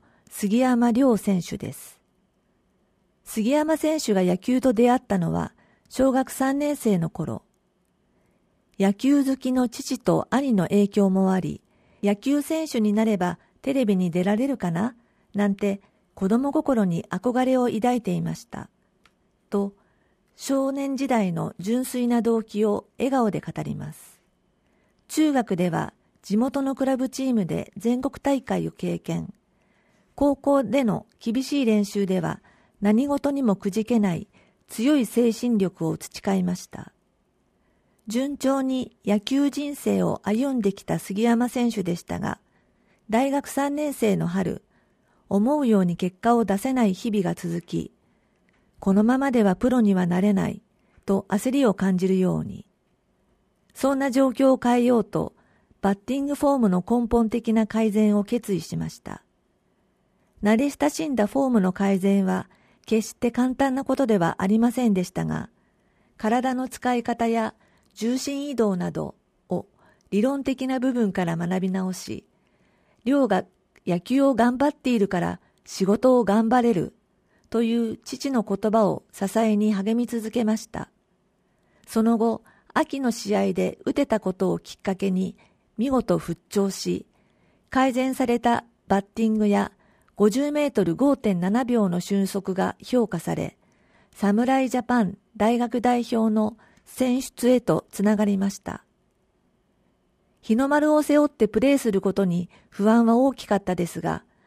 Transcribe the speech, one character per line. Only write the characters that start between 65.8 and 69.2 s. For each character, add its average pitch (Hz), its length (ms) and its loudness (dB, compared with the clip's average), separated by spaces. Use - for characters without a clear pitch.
体 247 360 0
の 254 160 -6
使 - 260 -4
い 240 80 -2
方 233 240 -2
や 226 260 -2
重 240 240 -2
心 277 320 -6
移 285 60 -8
動 214 200 0
な 175 160 -4
ど 156 240 -8